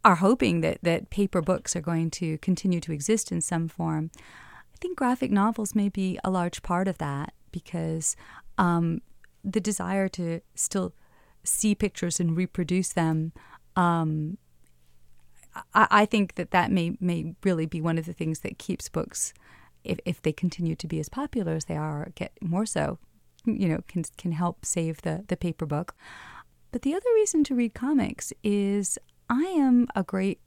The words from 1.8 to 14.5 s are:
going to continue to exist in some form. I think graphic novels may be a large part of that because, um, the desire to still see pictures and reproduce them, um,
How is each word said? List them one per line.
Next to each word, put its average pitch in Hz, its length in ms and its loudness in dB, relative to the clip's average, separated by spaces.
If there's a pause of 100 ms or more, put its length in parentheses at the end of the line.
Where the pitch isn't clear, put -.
going 165 300 0
to 156 280 -4
continue 180 420 0
to 165 120 -6
exist 180 400 0
in 170 80 -2
some 165 280 -2
form. 160 480 -2
I - 640 -20
think 359 160 -6
graphic 254 340 0
novels 208 440 2
may 202 140 2
be 190 340 -2
a 190 80 0
large 175 320 -2
part 185 240 0
of 185 120 -4
that 143 360 -6 (160)
because, 165 640 -4 (420)
um, 170 460 2 (420)
the 202 160 0
desire 190 480 -2
to 170 320 -4 (140)
still 180 380 -2 (500)
see 208 320 2
pictures 185 460 -2
and 165 160 2
reproduce 180 560 -2
them, 160 400 0 (440)
um, 165 600 0 (1400)